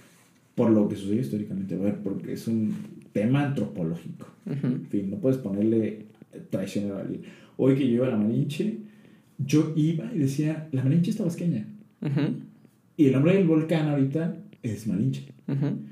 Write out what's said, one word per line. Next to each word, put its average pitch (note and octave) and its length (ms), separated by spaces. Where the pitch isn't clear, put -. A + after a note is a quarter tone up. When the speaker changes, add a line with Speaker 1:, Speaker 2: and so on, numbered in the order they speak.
Speaker 1:
por A2+ 160
lo G#2+ 180
que G#2 80
sucedió G2+ 240
históricamente, G2+ 540
a F#2 40
ver, G2+ 180
porque - 380
es - 120
un A2 260
tema B2+ 320
antropológico. F#2+ 840
Speaker 2:
Ujú. C#3 220
Speaker 1:
En - 180
fin, G2 240
no G2+ 60
puedes C3 220
ponerle G#2+ 680
traicionero G2 480
a - 20
alguien. F2+ 220
Hoy C3 180
que C3+ 140
yo A#2 60
iba B2 120
a - 40
la A2 80
Malinche, C3+ 600
yo D3+ 380
iba D#3+ 380
y F#3+ 40
decía, D3+ 540
"La B2+ 120
Malinche E3+ 260
es G#3+ 60
tabasqueña". E3+ 500
Speaker 2:
Ujú. C#3+ 180
Speaker 1:
Y D3+ 80
el B2+ 60
nombre D3 220
del G3 120
volcán D#3 420
ahorita C#3+ 480
es A2 240
Malinche. A2 380
Speaker 2:
Ujú. C#3 300